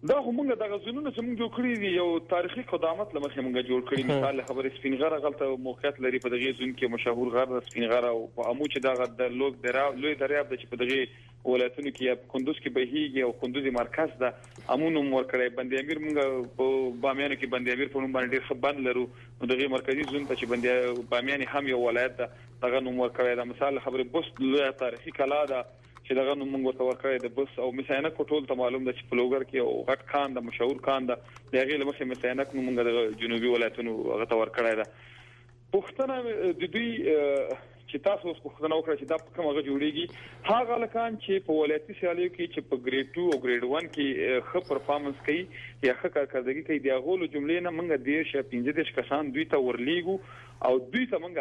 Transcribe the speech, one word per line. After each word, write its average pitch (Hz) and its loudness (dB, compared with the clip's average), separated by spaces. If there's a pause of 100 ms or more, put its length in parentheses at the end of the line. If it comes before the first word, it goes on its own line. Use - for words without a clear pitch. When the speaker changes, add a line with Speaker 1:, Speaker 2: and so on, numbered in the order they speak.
Speaker 1:
دا 262 8
خو 240 -2
موږ 285 0 (140)
دغه 202 -4
زونونه 262 -6
چې - -8
موږ 247 -4
جوړ 226 -2
کړي 247 0 (100)
دي، 196 0
یو 175 2 (240)
تاریخي 180 -2
قدامت 170 -2
له 147 -2
مخې 139 -4
موږ 127 -2
جوړ 127 2
کړي. - 0
Speaker 2:
ها. 127 -2
Speaker 1:
مثال 139 2
له - -8
خبرې، 131 -4
سپین 135 -2
غر 156 2
هغلته 139 -2
موقعیت 127 -4
لري، 127 2
په 127 0
دغې 127 0
زون 127 -4
کې 120 0
مشهور 120 0
غر 127 4
د 123 0
سپین 117 -2
غر، 120 4
او 117 0 (220)
په 113 0
آمو 135 0
چې 139 -2
دغه 127 2 (140)
د 123 0
لوی 135 2 (140)
دریا-، 135 2
لوی 147 0
دریاب 139 0
ده 127 -4
چې 123 -14
په 123 -4
دغې 127 -2 (220)
ولایتونو 127 2
کې 127 -6
یا 120 4
په - -16
کندوز 135 0
کې 143 -4
بهیږي 135 0
او 123 2 (120)
کندوز 131 -2
یې 131 0
مرکز 120 0 (120)
ده، 123 4 (440)
آمو 156 4
نوم 143 2
ورکړی. 127 2
بند 127 -2
امیر، 151 -4
موږ 151 0 (400)
په 131 4 (400)
بامیانو 139 0
کې 127 -2
بند 123 0
امیر 139 -2
په 135 0
نوم 131 -2
باندې 127 0
ډېر 131 0
ښه 139 0 (100)
بند 143 2
لرو، 123 2 (320)
نو 120 -4
دغې 131 2
مرکزي 135 0
زون 139 -2
ته 131 0
چې 120 -4
بند 120 0 (480)
بامیان 131 0
هم 139 0
یو 123 2
ولایت 123 2
ده، 117 -2 (380)
دغه 127 2
نوم 127 -4
ورکړی 123 2
ده. 120 -2
مثال 139 0
له - -8
خبرې، 131 0 (100)
بست 151 -2
لویه 135 2
تاریخي 123 -6
کلا 143 2 (120)
ده 123 -2 (380)
چې 131 0
دغه 135 4
نوم 139 -4
موږ 135 0
ورته 127 0
ورکړی 127 0
ده، 120 -2 (120)
بست. 135 -4
او 127 0
مس 131 -4
عینک 156 0
ټول 147 0
ته 127 -2
معلوم 127 2
ده 123 0
چې - -14
په 123 2
لوګر 127 4
کې - -6
یو 123 2
غټ 131 2 (120)
کان 143 0
ده، 117 -6
مشهور 123 0
کان 131 2
ده، 120 2 (360)
د - 0
هغې 135 2
له 135 0
مخې 139 -4 (100)
مس 127 -6
عینک 139 -2
نوم 131 0
موږ 127 0 (120)
دغه 120 4 (180)
جنوبي 117 2
ولایتونو 117 0 (160)
هغه 113 0
ته 113 6
ورکړی 113 2
ده. 104 0 (920)
پوښتنه، 262 0 (480)
د 160 -4
دوی، 233 0 (240)
آه، 139 2 (220)
چې - -8
تاسو 196 2
اوس 160 -4
پوښتنه 151 -2
وکړه 160 2
چې 139 -8
دا 160 2
په - -20
کوم 170 0
هغه 147 2
جوړیږي، 147 0 (440)
هغه 233 4
هلکان 226 -2
چې 190 0
په 156 4
ولایتي 151 0
سیالیو 180 0
کې 170 -4
چې - -2 (100)
په 139 0 (100)
ګریډ 131 0
ټو 175 0
او 135 2
ګریډ 123 2
ون 147 0 (100)
کې، 143 0 (200)
آه، 127 4 (120)
ښه 180 2 (100)
پرفارمنس 143 0
کوي 160 0 (440)
یا 127 6
ښه 170 -2
کارکردګي 135 0
کوي، 156 2
د 131 0
هغو 151 0
له 160 -2
جملې 151 0 (100)
نه 175 -2
موږ 175 -4 (200)
دېرش 151 2
یا 135 0
پنځه 123 0
دېرش 160 -2
کسان 139 -2
دوی 156 0
ته 156 2 (100)
ورلیږو 160 0 (520)
او 127 6
دوی 135 -2
ته 240 -2
موږ 180 -10